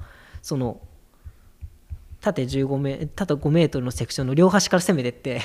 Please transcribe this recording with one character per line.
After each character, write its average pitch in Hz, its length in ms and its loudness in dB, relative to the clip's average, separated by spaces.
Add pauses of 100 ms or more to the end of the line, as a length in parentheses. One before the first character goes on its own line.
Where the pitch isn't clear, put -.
(420)
そ - 140 -4
の、 123 240 -4 (1400)
縦 160 240 -2
十 135 200 -2
五 135 120 -2
メ-、 139 360 -4
縦 180 200 -2
五 143 160 0
メ 165 140 6
ー 147 40 4
ト 143 120 -2
ル 123 40 -4
の 123 60 -4
セ 120 160 -6
ク - 60 -12
シ - 80 -4
ョ 135 40 -2
ン 127 40 -2
の 131 60 0
両 175 140 8
端 190 200 4
か - 80 4
ら 175 40 4
攻 180 160 2
め 135 60 0
て 123 80 -2
っ - 20 -8
て、 120 320 -6